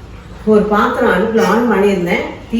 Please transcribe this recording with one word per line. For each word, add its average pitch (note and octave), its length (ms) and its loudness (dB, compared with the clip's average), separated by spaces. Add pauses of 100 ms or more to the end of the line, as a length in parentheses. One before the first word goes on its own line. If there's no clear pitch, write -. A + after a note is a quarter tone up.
(460)
ஒரு G#3+ 160 4
பாத்திரம் A3 520 0
அடுப்புல A3 340 0
on G#3+ 220 2
பண்ணியிருந்தேன், F#3+ 540 0 (220)
தீ A3+ 140 -4